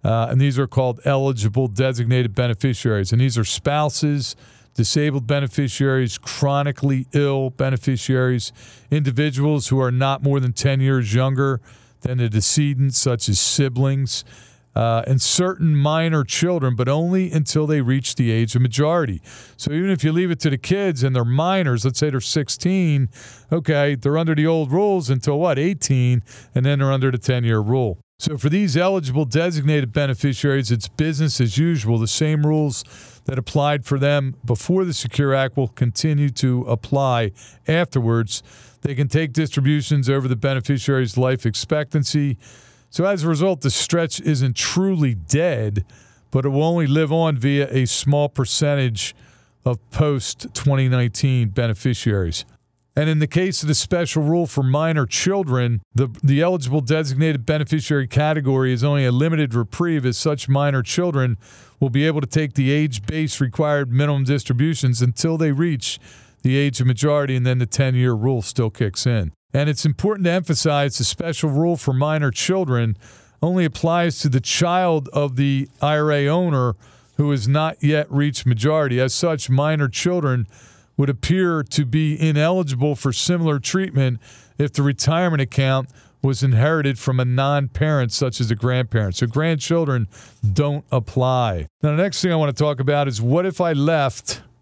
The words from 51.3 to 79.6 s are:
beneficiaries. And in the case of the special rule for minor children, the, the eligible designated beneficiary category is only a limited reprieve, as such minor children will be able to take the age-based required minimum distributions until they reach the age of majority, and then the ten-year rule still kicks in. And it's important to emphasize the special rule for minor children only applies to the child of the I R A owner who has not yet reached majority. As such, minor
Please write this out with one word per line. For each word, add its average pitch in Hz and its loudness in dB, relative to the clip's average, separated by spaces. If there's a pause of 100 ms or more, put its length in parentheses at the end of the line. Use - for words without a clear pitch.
beneficiaries. 104 -2 (500)
And 151 0
in 156 0
the 151 0
case 175 -2
of 151 -6
the 151 0
special 165 -2
rule 165 2
for 139 -4
minor 151 2
children, 127 0 (120)
the, 131 2 (120)
the 139 4
eligible 156 0
designated 143 0
beneficiary 151 0
category 135 0
is 120 -2
only 143 2
a 123 2
limited 147 0
reprieve, 139 -2
as 123 -2
such 147 -2
minor 139 2
children 131 0 (420)
will 135 2
be 139 2
able 156 2
to 135 -4
take 151 -2
the 135 2
age-based 151 -2
required 143 0
minimum 139 2
distributions 127 0
until 160 0
they 156 2
reach 151 -2 (440)
the 131 2
age 139 0
of 123 2
majority, 139 2
and 123 0
then 127 2
the 123 0
ten-year 127 2
rule 117 0
still 113 -2
kicks 104 -4
in. 107 0 (220)
And 147 2
it's 147 -4
important 196 0
to 170 2
emphasize 147 0
the 123 -2
special 160 -4
rule 160 0
for 135 -2
minor 147 0
children 127 0 (440)
only 175 2
applies 165 0
to 151 0
the 127 2
child 170 0
of 143 -2
the 139 0 (120)
I 151 2
R 151 2
A 143 2
owner 147 0 (400)
who 147 2
has 117 0
not 156 0
yet 151 2
reached 143 -2
majority. 127 2
As 131 0
such, 160 -2
minor 147 2